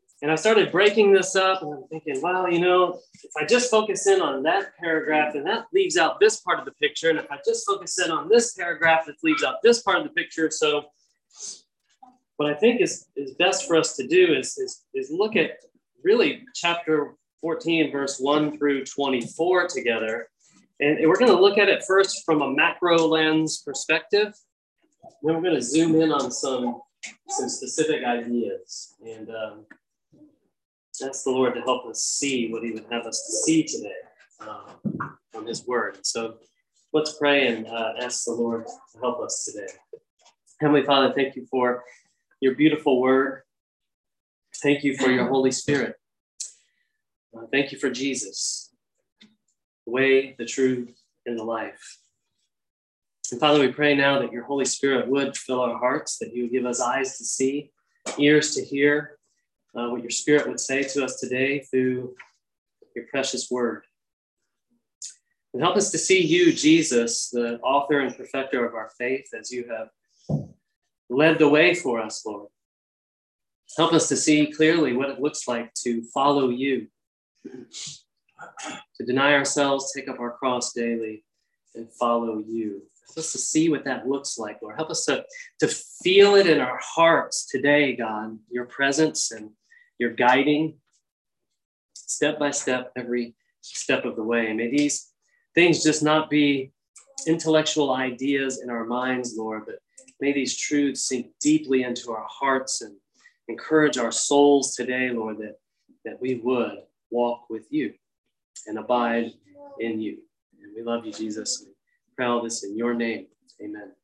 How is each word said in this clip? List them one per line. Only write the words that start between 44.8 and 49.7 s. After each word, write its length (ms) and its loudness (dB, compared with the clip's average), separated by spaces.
you 120 0
for 140 2
your 180 2
Holy 220 2
Spirit. 460 -2
Uh, 160 -16
thank 200 0
you 60 -12
for 120 -2
Jesus, 840 -6
the 720 -20